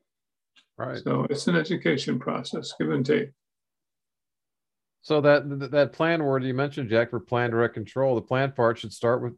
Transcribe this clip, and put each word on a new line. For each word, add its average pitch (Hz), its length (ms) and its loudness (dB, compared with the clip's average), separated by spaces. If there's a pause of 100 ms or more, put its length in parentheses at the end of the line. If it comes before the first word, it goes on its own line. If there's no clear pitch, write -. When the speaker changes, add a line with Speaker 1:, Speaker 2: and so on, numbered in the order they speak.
(760)
Speaker 1:
Right. - 260 -8
Speaker 2:
So 135 260 0
it's 143 180 -2
an 175 80 4
education 151 640 0
process, - 600 -8
give 156 120 0
and 135 140 0
take. - 260 0 (1700)
Speaker 1:
So 151 200 2
that, 143 280 4
th-, 139 220 -6
that 143 220 2
plan 165 300 0
word 135 200 2
you 131 100 -2
mentioned, 139 360 -4
Jack, 117 200 4
for 120 100 -4
plan, 120 300 0
direct, 117 240 2
control, 131 420 -2
the 110 60 0
plan 135 300 -2
part 117 260 2
should - 160 -12
start 120 280 0
with, 120 160 -6